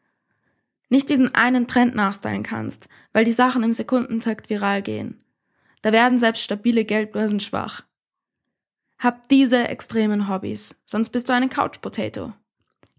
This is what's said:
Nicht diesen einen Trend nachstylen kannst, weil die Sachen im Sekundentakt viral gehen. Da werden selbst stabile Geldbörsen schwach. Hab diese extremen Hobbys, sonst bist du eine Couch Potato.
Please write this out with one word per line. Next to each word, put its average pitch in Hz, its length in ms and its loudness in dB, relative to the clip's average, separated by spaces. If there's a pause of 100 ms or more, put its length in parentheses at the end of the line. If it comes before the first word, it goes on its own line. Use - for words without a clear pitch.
(880)
Nicht 269 220 2
diesen 262 240 2
einen 240 340 2
Trend 247 260 2
nachstylen 196 480 -2
kannst, 110 460 -8 (240)
weil 220 120 4
die 233 60 2
Sachen 247 320 2
im 226 100 0
Sekundentakt 226 800 -2
viral 202 320 -2
gehen. 107 400 -8 (600)
Da 214 100 2
werden 247 260 4
selbst 226 240 2
stabile 220 420 0
Geldbörsen 214 560 -2
schwach. - 420 -8 (1160)
Hab 247 300 -2
diese 254 400 4
extremen 214 600 -2
Hobbys, 202 560 -6
sonst 220 260 -2
bist 247 180 -4
du 269 40 2
eine 254 160 2
Couch - 320 -4
Potato. - 520 -8 (680)